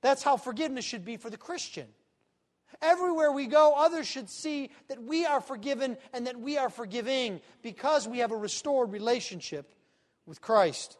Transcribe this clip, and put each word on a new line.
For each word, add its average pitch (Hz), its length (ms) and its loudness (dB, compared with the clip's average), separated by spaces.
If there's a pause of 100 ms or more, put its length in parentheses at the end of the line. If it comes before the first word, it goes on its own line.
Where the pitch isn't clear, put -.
That's 269 200 4
how 285 140 4
forgiveness 254 480 -4
should 202 200 -10
be 226 120 -10
for 220 140 -12
the 214 60 -14
Christian. 170 520 -12 (920)
Everywhere 330 520 4
we 269 140 -2
go, 302 280 8
others 311 320 2
should 240 220 -10
see 294 420 -6 (180)
that 269 140 -12
we 320 240 0
are 285 140 2
forgiven 254 560 -4 (160)
and 240 160 -6
that 247 100 -10
we 277 200 -4
are 254 120 0
forgiving 233 680 -4 (220)
because 247 440 0
we 240 120 -6
have 233 120 0
a 220 60 -4
restored 233 560 -2
relationship 196 840 -4 (520)
with 160 140 -18
Christ. 202 600 2